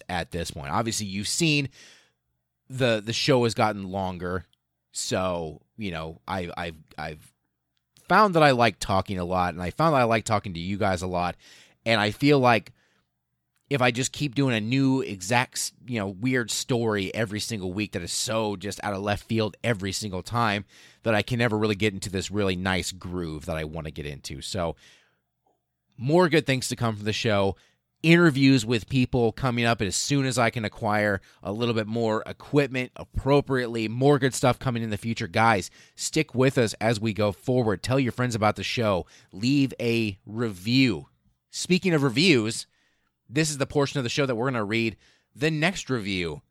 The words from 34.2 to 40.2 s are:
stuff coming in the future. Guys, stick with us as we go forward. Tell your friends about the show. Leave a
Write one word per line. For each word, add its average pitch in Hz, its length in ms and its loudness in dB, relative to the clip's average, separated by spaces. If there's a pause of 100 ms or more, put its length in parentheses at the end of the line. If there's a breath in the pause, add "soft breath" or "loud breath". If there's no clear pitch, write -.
stuff - 260 2
coming 117 240 -2
in 113 60 -4
the 104 80 -2
future. 113 300 -4
Guys, 110 440 2 (260 loud breath)
stick - 380 -2
with 127 220 2
us 113 240 2
as 113 180 2
we 110 140 -2
go 104 180 2
forward. 110 520 0
Tell 127 180 2
your 120 120 2
friends 123 220 -2
about 104 220 2
the 98 60 -8
show. 101 420 0 (280 soft breath)
Leave 127 460 2
a 117 460 0